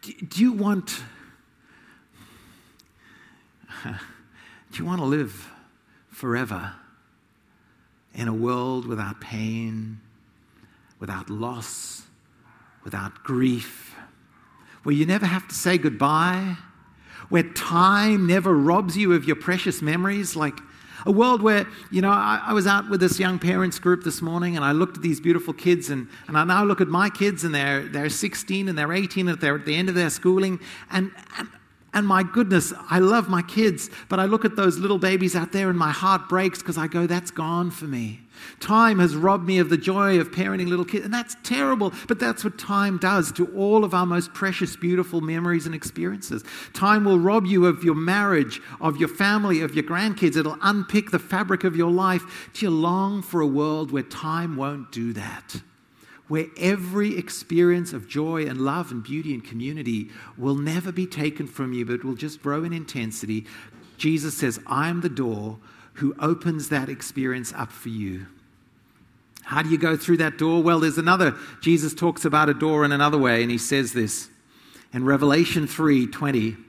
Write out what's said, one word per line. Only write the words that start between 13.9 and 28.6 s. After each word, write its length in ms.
where 120
you 100
never 200
have 220
to 80
say 220
goodbye, 800
where 140
time 840
never 300
robs 400
you 180
of 120
your 100
precious 460
memories? 540
Like, 220
a 60
world 300
where, 260
you 100
know, 80
I, 380
I 60
was 120
out 240
with 100
this 200
young 180
parents 400
group 260
this 180
morning, 340
and 100
I 60
looked 260
at 60
these 160
beautiful 340
kids, 360
and, 180
and 100
I 60
now 200
look 180
at 60
my 220
kids, 340
and 100
they're, 300
they're 260
sixteen 580